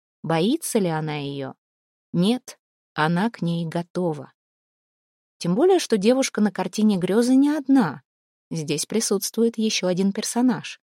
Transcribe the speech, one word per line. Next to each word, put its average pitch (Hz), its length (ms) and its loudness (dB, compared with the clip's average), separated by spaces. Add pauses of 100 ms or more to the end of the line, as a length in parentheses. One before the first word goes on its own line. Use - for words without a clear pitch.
(220)
Боится 175 560 0
ли 185 120 0
она 156 260 -4
её? 139 400 -8 (580)
Нет, 208 460 -2 (340)
она 175 380 0
к - 100 -14
ней 170 240 -4
готова. 165 680 -6 (1040)
Тем 175 180 -2
более, 359 240 4
что - 180 0
девушка 233 440 2
на 208 100 2
картине 202 460 0
"Грёзы" 220 380 2
не 277 140 6
одна. 269 520 2 (500)
Здесь 147 340 -4
присутствует 220 720 -2
ещё 214 300 0
один 190 240 2
персонаж. 233 680 -2 (100)